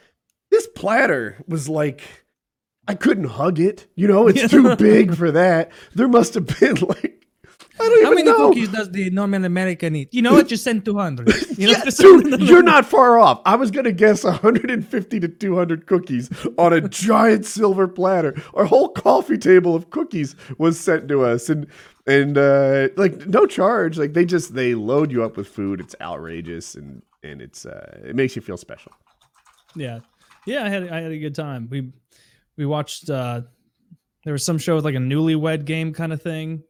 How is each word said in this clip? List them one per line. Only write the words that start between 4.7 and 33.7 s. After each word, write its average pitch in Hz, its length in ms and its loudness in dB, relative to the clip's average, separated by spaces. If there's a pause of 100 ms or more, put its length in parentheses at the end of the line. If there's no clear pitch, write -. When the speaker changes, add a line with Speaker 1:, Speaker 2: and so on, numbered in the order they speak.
Speaker 1:
big 214 380 4
for 165 180 -2
that. 165 380 2 (240)
There 240 140 0
must 240 260 2
have 185 120 -4 (140)
been, 254 160 2
like, - 420 -6 (640)
I 453 80 0
don't 440 160 6
Speaker 2:
How 294 80 4
Speaker 1:
even 349 140 2
Speaker 2:
many 453 120 4
Speaker 1:
know. 440 100 4
Speaker 2:
cookies 240 200 2
does 202 240 -6
the 190 180 -4
normal 196 340 -2
American 175 520 -4
eat? 139 160 -10
You 247 100 -2
know 247 120 4
what? 320 120 6
Just 226 160 -6
send 220 220 -6
two 208 140 -4
hundred. 143 300 -6
Speaker 1:
<laughs> - 300 -6
Speaker 2:
You 196 80 -2
know, 226 60 2
Speaker 1:
Yeah, - 120 -2
Speaker 2:
just 269 140 -6
Speaker 1:
dude, 302 420 8
Speaker 2:
<laughs> 185 80 2
Speaker 1:
you're 349 140 10
not 311 240 4
far 247 320 4
off. 151 260 4
I 202 120 2
was 247 140 -2
gonna 240 220 -2
guess 202 320 2
a 185 80 0
hundred 226 380 2
and 240 160 -4
fifty 220 340 -6
to 170 80 -6
two 180 280 -4
hundred 170 300 -4
cookies 143 420 -2 (300)
on 170 140 4
a 165 140 4
giant 220 600 0
silver 196 420 0
platter. 180 520 -2 (140)
Our 196 120 0
whole 262 240 2
coffee - 480 0
table 175 360 4
of 170 160 -6
cookies 180 460 -8 (220)
was 165 200 0
sent 160 300 -2
to 139 160 0
us, 117 240 -2
and, 151 180 -4 (400)
and, 139 320 2
uh, 139 580 2
like, 190 300 -2
no 220 200 2
charge. 185 520 -2
Like, 147 140 -4
they 170 140 0
just, 165 280 -6
they 123 200 -2
load 135 360 -2
you 120 140 -2
up 110 120 -10
with 101 120 -12
food. 98 320 -8
It's - 200 -18
outrageous, 82 720 -14
and, 69 280 -20 (200)
and 71 180 -20
it's, - 260 -20
uh, 50 380 -20
it 85 120 -14
makes 131 200 -4
you 113 60 -12
feel 92 160 -14
special. - 340 -20 (840)
Speaker 2:
Yeah, 120 260 -12 (460)
yeah. 247 180 -6
I 202 40 -6
had, 190 200 -8
I 165 120 -10
had 165 120 -12
a 156 60 -10
good 151 160 -10
time. 135 360 -12
We, 131 200 -10 (640)
we 151 100 -8
watched, 151 440 -8
uh, 123 320 -8 (840)